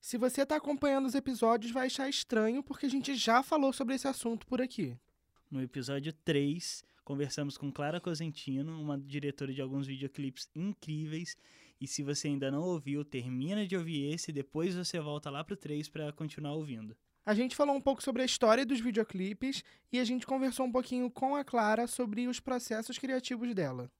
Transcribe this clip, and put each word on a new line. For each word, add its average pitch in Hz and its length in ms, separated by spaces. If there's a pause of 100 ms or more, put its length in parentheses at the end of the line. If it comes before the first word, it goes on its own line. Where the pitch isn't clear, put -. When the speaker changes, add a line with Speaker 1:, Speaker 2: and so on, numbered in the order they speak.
Speaker 1:
Se - 160
você 254 260
tá 302 120
acompanhando 277 500
os 247 80
episódios, 233 580
vai 254 140
achar 269 240
estranho, 240 540
porque - 240
a - 20
gente 269 240
já 240 300
falou 277 280
sobre 262 220
esse 262 140
assunto 233 400
por 254 120
aqui. 180 380 (540)
Speaker 2:
No 135 100
episódio 139 500
três, 147 720 (220)
conversamos 139 540
com 143 120
Clara 151 300
Cosentino, 156 800
uma 147 160
diretora 139 560
de 139 80
alguns 135 240
videoclipes 135 680
incríveis. 156 840 (420)
E 139 60
se - 160
você 143 260
ainda 139 220
não 143 140
ouviu, 147 420
termina 135 640
de 185 100
ouvir 156 340
esse, 165 200
depois 151 420
você 175 260
volta 147 300
lá 139 140
pro 202 120
três 147 320
pra 151 240
continuar 147 420
ouvindo. 120 440 (260)
Speaker 1:
A 214 120
gente 247 200
falou 285 200
um 269 60
pouco 269 200
sobre 254 220
a - 20
história 247 400
dos 240 140
videoclipes 220 840 (280)
e 240 80
a 254 40
gente 247 220
conversou 262 400
um 254 60
pouquinho 247 400
com 269 240
a 285 80
Clara 226 420
sobre 240 420
os 247 120
processos 247 580
criativos 254 560
dela. 131 460